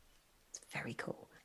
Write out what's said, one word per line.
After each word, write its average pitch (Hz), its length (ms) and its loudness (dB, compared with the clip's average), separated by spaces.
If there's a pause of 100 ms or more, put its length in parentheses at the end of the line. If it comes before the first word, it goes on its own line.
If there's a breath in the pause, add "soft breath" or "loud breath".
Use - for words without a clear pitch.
(500)
It's - 100 -6 (120)
very - 220 2
cool. - 340 2 (160 soft breath)